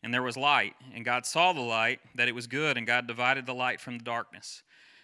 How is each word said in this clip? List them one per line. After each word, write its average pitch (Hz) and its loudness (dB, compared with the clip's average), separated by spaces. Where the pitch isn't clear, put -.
and 117 -4
there 127 2
was 123 -2
light. 131 2
And 117 -10
God 123 0
saw 175 4
the 151 -2
light, 117 0
that 120 2
it 120 -2
was 120 -8
good, 139 0
and 117 -6
God 120 2
divided 123 0
the 127 -6
light 127 -2
from 123 -10
the 117 -16
darkness. - -8